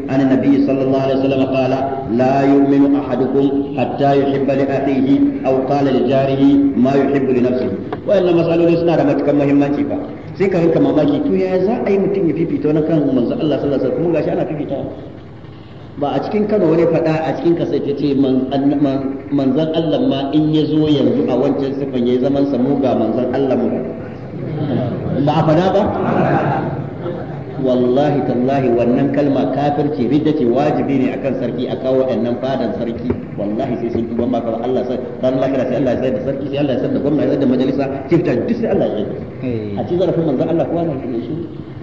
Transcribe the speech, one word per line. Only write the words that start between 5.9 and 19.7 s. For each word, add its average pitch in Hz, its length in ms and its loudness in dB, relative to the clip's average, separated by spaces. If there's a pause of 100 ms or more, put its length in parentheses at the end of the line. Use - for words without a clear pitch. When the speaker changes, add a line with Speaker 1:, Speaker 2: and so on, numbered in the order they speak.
Speaker 1:
ما 120 200 2
يحب 139 360 2
لنفسه." 117 400 2 (360)
Waɗannan 180 300 4
matsaloli 165 420 4
suna 165 180 2
da 151 100 2
matuƙar 143 320 2
muhimmanci 143 480 2
fa. 104 120 -4 (340)
Sai 190 180 0
ka 185 80 0
rinka 156 220 2
mamaki, 143 420 2
to 185 120 0
yaya 185 280 0
za 214 160 0
a 202 140 0
yi 196 80 4
mutum 185 260 0
ya 151 80 2
fifita 151 340 -2
wani 151 160 2
kan 156 220 2
manzo 123 300 0
Allah 139 220 0
sallallahu 143 120 -2
alaihi 131 160 0
wasallam, 127 160 -2
kuma 165 160 0
gashi 151 140 -2
ana 160 140 -2
fifita? 139 340 -6 (1200)
Ba - 160 0
a - 80 -2
cikin 214 240 0
Kano 208 240 2
wani 165 160 4
faɗa 165 260 2
a 156 200 -2
cikin 170 200 0
kasa 143 240 -2
ta 139 160 -2
ce 139 220 0
man-, 131 340 2
an-, 143 300 0
man-, 135 500 -2
manzon 139 460 2